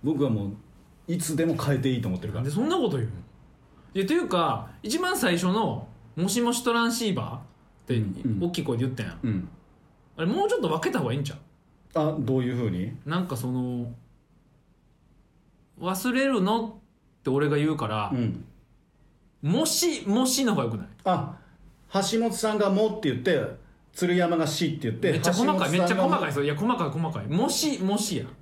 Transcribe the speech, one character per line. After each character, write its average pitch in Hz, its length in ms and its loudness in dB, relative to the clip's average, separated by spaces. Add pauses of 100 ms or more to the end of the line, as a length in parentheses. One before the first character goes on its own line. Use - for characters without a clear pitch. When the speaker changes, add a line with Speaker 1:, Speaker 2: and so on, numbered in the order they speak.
Speaker 1:
僕 143 200 2
は 127 80 2
も 101 160 -2
う、 101 60 -6 (540)
い 170 120 -2
つ 156 160 -2
で 165 100 2
も 160 80 2
変 143 220 0
え - 20 0
て 120 120 0
い 123 80 0
い 107 40 -2
と 95 60 -4
思 90 100 -2
っ - 20 -4
て - 60 -10
る 104 80 -6
か 110 60 -6
ら。 123 40 -2
Speaker 2:
な 135 60 -2
ん - 0 -
で 147 60 -4
そ 208 60 0
ん 302 80 0
な 359 80 2
こ 247 120 2
と 147 80 -2
言 120 40 0
う - 20 0
の？ 107 80 -4 (800)
い 190 60 -2
や、 190 80 0
と 294 60 2
い 339 40 4
う 349 100 0
か、 160 420 0 (120)
一 233 160 -2
番 370 180 0
最 190 180 2
初 180 140 2
の、 185 400 0 (280)
も 175 120 0
し 214 140 2
も 240 120 2
し 240 100 -2
ト 240 100 2
ラ 233 120 4
ン 233 60 2
シ 233 180 0
ー 180 40 0
バ 117 200 -4
ー - 20 -8
っ - 40 -10 (460)
て、 123 120 0
Speaker 1:
う - 20 2 (280)
ん、 110 100 0
う 170 80 0
ん。 - 20 0
Speaker 2:
大 175 40 -2
き 170 100 -4
い - 20 -2
声 120 140 -2
で 127 80 0
言 131 60 -2
っ 131 40 -6
た 123 80 -6
や 92 80 -6
ん。 - 100 -14
Speaker 1:
う 117 80 0
ん。 90 200 -2 (680)
Speaker 2:
あ - 40 -4
れ、 165 40 0
も 330 200 2
う - 40 2
ち 480 60 4
ょ - 20 0
っ 330 40 0
と 175 80 0
分 160 100 0
け 359 100 0
た - 80 -2
方 143 80 0
が 113 80 0
い 139 40 -2
い - 20 -2
ん - 40 -2
ち - 100 -6
ゃ - 20 -12
う？ - 20 -14 (640)
Speaker 1:
あ、 151 180 0
ど 131 200 0
う 127 60 2
い 123 80 0
う 120 40 -4
風 117 160 0
に？ 92 340 -4
Speaker 2:
な 165 140 -2
ん 180 80 -2
か 127 100 -6
そ 127 140 -4
の、 123 400 -4 (1900)
忘 190 340 -2
れ 269 120 4
る 254 160 4
の 214 240 2 (540)
っ - 40 -20
て 135 60 0
俺 143 200 4
が 147 80 2
言 151 140 2
う 147 60 0
か 117 100 -4
ら、 107 260 -2
Speaker 1:
う - 20 0
ん。 110 300 -2 (960)
Speaker 2:
も 208 240 2
し、 302 420 0
も 233 180 4
し 254 200 2
の 214 80 2
方 151 60 0
が 127 60 0
良 110 60 -2
く 110 60 -6
な 92 80 -8
い？ - 20 -18 (160)
Speaker 1:
あ、 165 320 0 (580)
橋 196 260 2
本 226 120 2
さ 214 220 0
ん 214 40 0
が 208 120 4
も 208 200 4
っ - 120 -6
て 151 80 0
言 117 100 -2
っ - 20 -8
て、 165 200 2 (500)
鶴 175 240 0
山 170 220 2
が 160 100 2
し 160 200 0
っ - 60 2
て - 100 -6
言 113 80 -2
っ - 40 -4
て、 175 160 2
Speaker 2:
め 143 60 2
っ - 20 0
ち 175 100 0
ゃ 180 40 2
細 220 120 2
か 302 80 4
い、 - 40 2
Speaker 1:
橋 - 0 -
本 - 20 2
さ 160 80 2
ん 143 40 0
が 175 60 2
Speaker 2:
め 175 80 4
っ - 20 2
ち 185 60 2
ゃ - 20 2
細 185 220 4
か 165 120 0
い。 143 40 -4
そ 143 80 0
う、 143 40 2
い - 20 2
や、 147 80 0
細 220 180 0
か 180 120 0
い、 143 40 -2
細 165 200 -2
か 104 140 -6
い。 107 40 -8
も 180 220 2
し、 294 300 0
も 190 180 2
し 202 200 -2
や。 - 80 -4 (160)